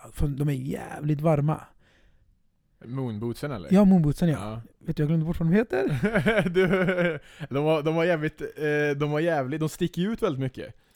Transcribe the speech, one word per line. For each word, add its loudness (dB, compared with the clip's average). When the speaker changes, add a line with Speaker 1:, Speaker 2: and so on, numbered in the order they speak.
Speaker 1:
För 0
de -2
är 0
jävligt -4
varma. 2
Speaker 2:
Moonbootsen, -6
eller? -6
Speaker 1:
Ja, 8
moonbootsen, 4
ja. 0
Speaker 2:
Ja. -10
Speaker 1:
Vet -8
du, -2
jag 2
glömde 0
bort -4
vad 0
de 4
heter. 0
Speaker 2:
<laughs> -2
Du, 2
de 0
var, 2
de 0
var 2
jävligt, 0
eh, -2
de 0
var 0
jävligt, 0
de 0
sticker -2
ju -2
ut -6
väldigt -2
mycket. -8